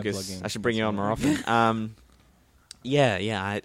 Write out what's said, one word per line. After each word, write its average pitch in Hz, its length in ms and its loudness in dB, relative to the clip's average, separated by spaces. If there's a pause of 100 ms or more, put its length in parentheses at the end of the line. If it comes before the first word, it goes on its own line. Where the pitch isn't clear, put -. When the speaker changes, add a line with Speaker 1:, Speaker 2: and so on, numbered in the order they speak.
Speaker 1:
Lucas. 98 220 -4
Speaker 2:
plugging. 92 180 -8
Speaker 1:
I - 20 -4
should 104 140 -6
bring 113 140 2
Speaker 2:
That's 110 40 0
Speaker 1:
you 110 60 2
on 107 100 0
more 101 100 -2
Speaker 2:
right. 104 60 0
Speaker 1:
often. 139 320 0
<laughs> - 100 -6
Um, 113 420 2 (880)
yeah, 127 340 2
yeah, 101 260 -2
I, 101 220 -2